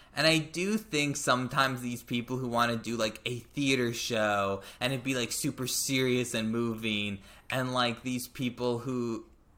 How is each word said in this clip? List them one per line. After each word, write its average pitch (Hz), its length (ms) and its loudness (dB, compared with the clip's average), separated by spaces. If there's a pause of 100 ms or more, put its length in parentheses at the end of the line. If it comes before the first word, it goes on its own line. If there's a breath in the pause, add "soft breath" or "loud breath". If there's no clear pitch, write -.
(160 soft breath)
And 147 120 4
I 160 100 6
do 180 400 0
think 147 400 0
sometimes 127 640 2
these 120 220 -6
people 123 340 -2
who 131 100 -4
wanna 117 280 2
do, 113 200 -4
like, 110 300 0
a 120 140 -4
theater 127 540 2
show 104 680 2 (180 loud breath)
and 127 140 0
it'd 120 100 -4
be, 131 120 0
like, 117 160 -2
super 131 340 -2
serious 127 720 2
and 110 160 0
moving, 110 680 -2 (320 soft breath)
and, 127 240 -2
like, 123 300 0
these 127 240 -4
people 123 520 -2
who, 120 460 -2 (320)